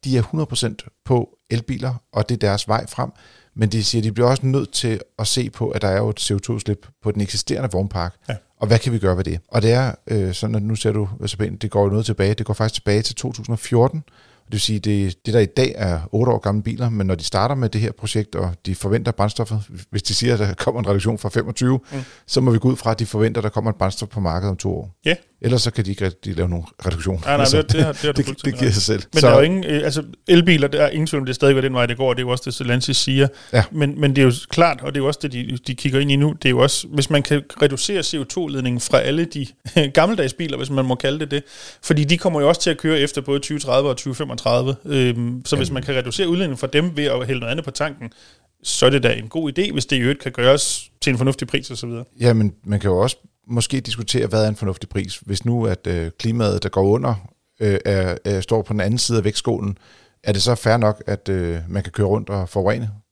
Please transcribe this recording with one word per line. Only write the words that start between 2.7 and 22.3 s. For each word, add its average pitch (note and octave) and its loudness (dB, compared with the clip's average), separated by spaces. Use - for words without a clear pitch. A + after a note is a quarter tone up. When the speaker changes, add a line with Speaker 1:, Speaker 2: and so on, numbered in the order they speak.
Speaker 1:
frem. B2+ -6
Men G#2+ 2
de G#2+ 0
siger, A2+ 0
de A2 0
bliver A#2+ 2
også C3+ 2
nødt C3 0
til A2+ -2
at G#2+ -2
se A#2+ -2
på, - -4
at - -4
der G#2 0
er F#2+ 2
jo A2 2
et G#2+ -4
C - -2
O G2+ 2
to-udslip G#2 -4
på G#2+ -2
den G#2 -2
eksisterende G#2 -2
vognpark. F#2 -2
Speaker 2:
Ja. A#2 -4
Speaker 1:
Og A2+ -2
hvad A2 4
kan A#2+ 0
vi A2+ 0
gøre F#2+ 2
ved F#2 -2
det? E2+ -4
Og G#2+ 0
det A2+ 4
er, B2+ 0
øh, F#2+ -2
sådan, A2 -4
at G#2 0
nu A2 -2
ser G#2+ 0
du, G#2 -2
altså, - -6
det G#2+ -4
går G2+ 2
jo G2+ 4
noget G#2 0
tilbage. G2+ 2
Det - -4
går G#2+ -2
faktisk A2 0
tilbage G#2 0
til - -4
to C3 -6
tusind A#2+ -8
og A2 -2
fjorten. C3 2
Det - -12
vil G#2+ -2
sige, G#2+ 0
det, G2 0
det A2 -2
der A#2 6
i G2+ 6
dag - 0
er F2 -2
otte A#2+ 2
år A2 2
gamle G#2 0
biler, A#2 -2
men G#2 0
når F#2 2
de D#2+ -8
starter A2+ 0
med B2+ 0
det G#2+ 0
her A2+ 0
projekt, - -4
og F#2 -2
de F#2+ -2
forventer A2 -2
brændstoffet, G#2+ -2
hvis G2+ -4
de G2+ -2
siger, A#2+ 2
at A2 0
der G2 0
kommer A#2+ -2
en G#2+ -2
reduktion G2+ 2
fra G#2 -6
femogtyve, B2 0
Speaker 2:
Mm. C#3+ -8
Speaker 1:
så - 0